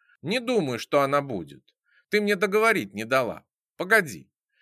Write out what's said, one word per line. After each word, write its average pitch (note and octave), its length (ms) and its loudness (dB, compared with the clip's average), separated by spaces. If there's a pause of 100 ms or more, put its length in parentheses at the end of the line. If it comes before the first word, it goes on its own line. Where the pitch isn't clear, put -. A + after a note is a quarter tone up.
(220)
Не G3+ 180 -2
думаю, G3 400 0
что C#3+ 220 0
она C#3 200 2
будет. B2+ 540 -10 (340)
Ты G#3 120 0
мне G#3 140 0
договорить G3+ 580 2
не G#2+ 120 -6
дала. A#2+ 400 0 (320)
Погоди. E3+ 540 -2 (300)